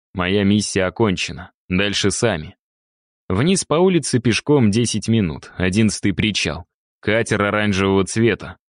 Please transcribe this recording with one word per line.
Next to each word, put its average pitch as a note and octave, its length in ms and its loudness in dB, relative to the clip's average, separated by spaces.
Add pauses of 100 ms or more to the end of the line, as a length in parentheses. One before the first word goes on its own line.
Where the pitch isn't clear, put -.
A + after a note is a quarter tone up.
(140)
«Моя F#2+ 300 0
миссия G2 420 2
окончена. F2+ 680 -2 (160)
Дальше G2 440 0
сами». F#2 440 -4 (720)
Вниз D3 340 0
по - 120 -2
улице E3+ 440 2
пешком A#2+ 520 2
десять A2 360 -2
минут, G#2 480 -2
одиннадцатый G2 580 0
причал. E2+ 520 -4 (340)
Катер G#2+ 440 0
оранжевого G2 600 2
цвета, G2 540 -2 (120)